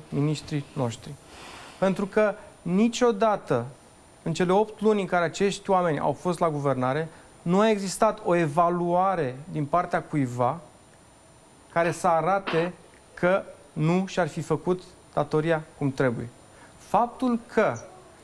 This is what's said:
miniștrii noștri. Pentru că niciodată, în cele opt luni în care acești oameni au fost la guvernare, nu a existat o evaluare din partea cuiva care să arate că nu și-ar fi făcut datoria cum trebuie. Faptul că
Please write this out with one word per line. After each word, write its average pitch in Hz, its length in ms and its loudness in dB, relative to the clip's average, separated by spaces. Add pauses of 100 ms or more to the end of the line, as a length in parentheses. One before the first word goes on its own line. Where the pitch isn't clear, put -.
miniștrii 147 640 -2
noștri. 123 380 -6 (680)
Pentru 190 260 0
că 208 280 2 (280)
niciodată, 202 1040 2 (580)
în 165 100 -2
cele - 180 0
opt 214 300 2
luni 208 200 4
în 185 60 -4
care 175 180 2
acești 196 440 -2
oameni 180 300 2
au 156 120 0
fost 165 280 -4
la 175 100 2
guvernare, 139 580 -2 (340)
nu 180 180 2
a 220 100 6
existat 208 560 0
o 180 100 2
evaluare 175 1000 2 (160)
din 151 140 -4
partea 175 360 0
cuiva 127 580 -2 (1120)
care 170 180 2
să - 160 -2
arate 170 680 0 (400)
că 185 300 2 (300)
nu 170 320 2
și-ar 185 220 -2
fi 160 140 -8
făcut 175 400 -2 (320)
datoria 156 500 0 (140)
cum 139 140 -2
trebuie. 127 380 -2 (480)
Faptul 240 600 0 (140)
că 180 200 2 (500)